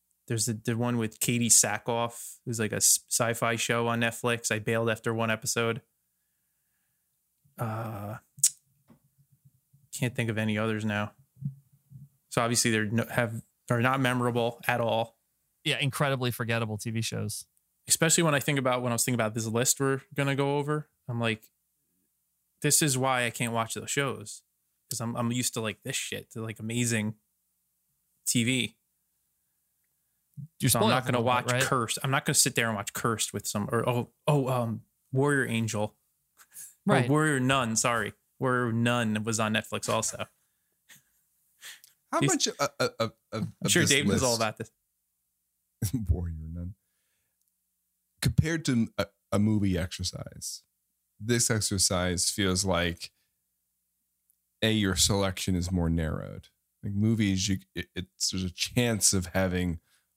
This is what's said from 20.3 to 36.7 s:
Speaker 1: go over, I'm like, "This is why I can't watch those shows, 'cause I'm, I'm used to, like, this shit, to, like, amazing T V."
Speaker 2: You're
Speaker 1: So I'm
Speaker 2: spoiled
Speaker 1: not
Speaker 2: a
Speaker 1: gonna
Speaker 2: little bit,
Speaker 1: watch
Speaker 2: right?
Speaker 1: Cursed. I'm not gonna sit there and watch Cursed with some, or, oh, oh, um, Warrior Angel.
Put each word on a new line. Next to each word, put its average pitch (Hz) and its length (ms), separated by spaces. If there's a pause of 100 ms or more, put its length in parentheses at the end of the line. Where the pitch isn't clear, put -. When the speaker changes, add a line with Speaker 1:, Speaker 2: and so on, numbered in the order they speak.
Speaker 1:
go 139 200
over, 147 320 (200)
I'm 117 120
like, 113 220 (1200)
"This 143 180
is 139 160
why 127 300
I 117 40
can't 117 220
watch 113 220
those 110 160
shows, 113 520 (460)
'cause - 120
I'm, 117 160
I'm 117 160
used 123 220
to, 117 60
like, 110 220
this 131 140
shit, - 340
to, 113 100
like, 110 200
amazing 113 560 (1120)
T 120 180
V." 120 320 (1800)
Speaker 2:
You're 127 100
Speaker 1:
So 120 80
I'm 113 60
Speaker 2:
spoiled 220 80
Speaker 1:
not 127 100
Speaker 2:
a 120 40
Speaker 1:
gonna 127 120
Speaker 2:
little 113 60
bit, 123 220
Speaker 1:
watch 123 60
Speaker 2:
right? 127 100
Speaker 1:
Cursed. 123 400
I'm 135 80
not 139 140
gonna 147 100
sit - 200
there 117 140
and 110 80
watch - 180
Cursed - 400
with 104 120
some, 104 240
or, 117 160
oh, 120 260 (140)
oh, 143 220
um, 120 340 (300)
Warrior 135 340
Angel. 110 480 (920)